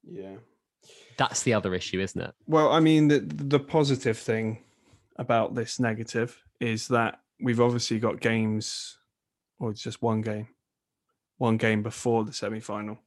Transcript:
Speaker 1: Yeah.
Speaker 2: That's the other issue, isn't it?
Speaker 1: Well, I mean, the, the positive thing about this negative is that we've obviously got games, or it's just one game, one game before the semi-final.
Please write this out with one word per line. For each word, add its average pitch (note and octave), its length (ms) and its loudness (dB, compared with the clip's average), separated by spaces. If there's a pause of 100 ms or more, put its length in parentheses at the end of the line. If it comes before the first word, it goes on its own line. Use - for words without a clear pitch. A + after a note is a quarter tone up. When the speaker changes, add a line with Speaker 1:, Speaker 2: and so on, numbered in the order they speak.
Speaker 1:
Yeah. F#2+ 320 -14 (800)
Speaker 2:
That's - 260 0
the B2 100 2
other G2+ 200 0
issue, F#2 260 -4
isn't F#2 220 -4
it? E2+ 120 -8 (120)
Speaker 1:
Well, D#3 260 4
I D#3 80 4
mean, D#3 280 6
the, D3 120 6
the D3 400 0
positive C#3 580 0
thing A2 460 -4 (540)
about A#2 380 0
this A#2 240 -6
negative A2+ 600 -2 (200)
is A2+ 300 -4
that A#2 320 0 (200)
we've A#2+ 180 0
obviously A#2+ 400 2
got A2+ 200 -2
games, A2 800 -2 (600)
or A2+ 120 -4
it's G#2 100 -10
just - 200 -10
one A2 200 0
game, A2 260 -6 (920)
one A2+ 200 2
game A2 260 2
before A2+ 400 0
the G#2+ 100 -6
semi-final. G#2+ 720 -8